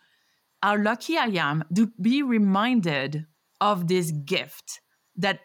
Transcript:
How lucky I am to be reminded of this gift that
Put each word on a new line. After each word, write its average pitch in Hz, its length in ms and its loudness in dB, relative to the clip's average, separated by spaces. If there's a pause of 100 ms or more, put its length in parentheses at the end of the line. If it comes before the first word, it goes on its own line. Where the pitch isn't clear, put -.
(600)
How 208 160 2
lucky 226 400 -2
I 262 100 0
am 160 360 0 (120)
to 220 240 4
be 240 220 2
reminded 190 1040 0 (340)
of 190 280 0
this 175 240 0
gift 147 680 -6 (340)
that 190 300 -2